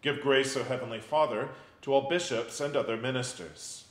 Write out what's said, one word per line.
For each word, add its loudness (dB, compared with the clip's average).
Give -2
grace, 4
O 0
Heavenly -4
Father, 0
to 0
all 4
bishops 0
and -2
other 0
ministers -6